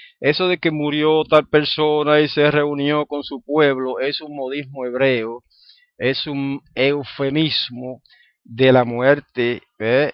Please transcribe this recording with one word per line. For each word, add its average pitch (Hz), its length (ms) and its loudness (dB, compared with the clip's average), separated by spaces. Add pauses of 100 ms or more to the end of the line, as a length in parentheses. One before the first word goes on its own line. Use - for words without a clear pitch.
(200)
Eso 151 300 0
de 180 80 0
que 165 140 -2
murió 151 520 0
tal 151 240 4
persona 151 720 2
y 151 80 2
se 147 240 2
reunió 147 540 0
con 143 180 -8
su 135 180 -12
pueblo, 135 580 0
es 143 200 -4
un 151 160 -16
modismo 135 500 -8
hebreo, 123 580 -2 (540)
es 131 300 -4
un 139 340 -4 (140)
eufemismo 135 1300 -2 (420)
de 127 300 4
la 127 100 6
muerte, 120 800 0 (160)
¿eh? 123 340 0